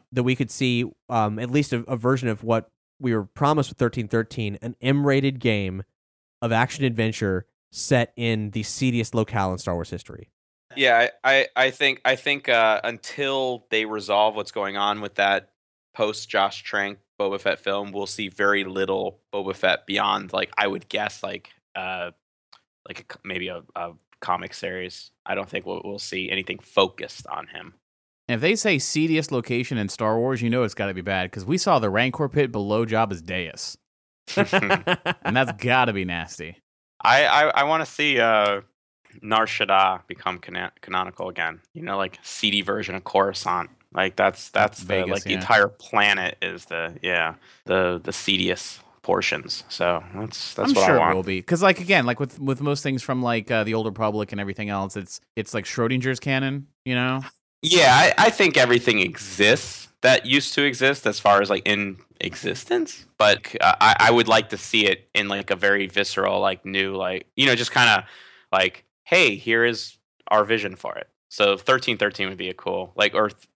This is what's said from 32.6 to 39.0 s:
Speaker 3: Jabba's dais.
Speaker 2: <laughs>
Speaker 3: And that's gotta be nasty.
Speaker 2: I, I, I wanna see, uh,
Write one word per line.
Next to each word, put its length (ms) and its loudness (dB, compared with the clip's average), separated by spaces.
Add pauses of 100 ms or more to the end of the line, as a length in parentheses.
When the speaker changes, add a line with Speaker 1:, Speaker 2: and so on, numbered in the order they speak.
Speaker 3:
Jabba's 380 -2
dais. 540 -8 (500)
Speaker 2:
<laughs> 100 -8
Speaker 3:
And 1000 0
that's 180 2
gotta 400 2
be 120 -4
nasty. 520 -8 (460)
Speaker 2:
I, 220 6
I, 220 6
I 160 2
wanna 240 2
see, 320 0
uh, 420 4 (600)